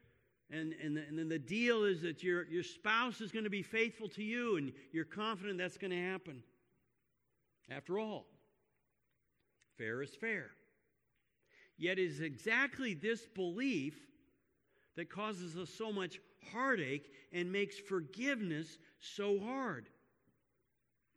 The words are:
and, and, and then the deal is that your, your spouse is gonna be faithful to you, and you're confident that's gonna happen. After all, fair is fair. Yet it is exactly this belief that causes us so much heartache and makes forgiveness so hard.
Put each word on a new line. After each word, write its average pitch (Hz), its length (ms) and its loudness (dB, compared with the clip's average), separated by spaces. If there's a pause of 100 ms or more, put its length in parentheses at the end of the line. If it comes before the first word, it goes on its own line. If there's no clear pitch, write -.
(500)
and, 160 320 -2
and, 151 160 0
and 156 220 -4
then 160 80 0
the 160 100 0
deal 220 460 4
is 185 180 4
that 170 220 -2
your, 175 240 4
your 170 160 0
spouse 220 580 2
is 190 100 -6
gonna 214 180 0
be 196 120 0
faithful 220 480 0
to 208 140 -4
you, 226 320 2
and 139 160 2 (200)
you're 160 140 0
confident 202 520 -2
that's 180 200 -2
gonna 180 240 0
happen. 180 400 -4 (1300)
After 165 300 -2
all, 208 260 -4 (1500)
fair 117 240 -2
is 143 140 -8
fair. 202 360 -4 (1300)
Yet 180 220 0
it 185 60 6
is 147 160 -2
exactly 226 720 0
this 202 340 0
belief 185 680 0 (1000)
that 165 140 -8
causes 180 480 -4
us 185 120 -4
so 220 220 -4
much 190 280 -2 (320)
heartache 190 600 2 (220)
and 180 180 2
makes 202 260 0
forgiveness 185 1040 -2 (220)
so 202 380 2
hard. 214 500 -2 (1300)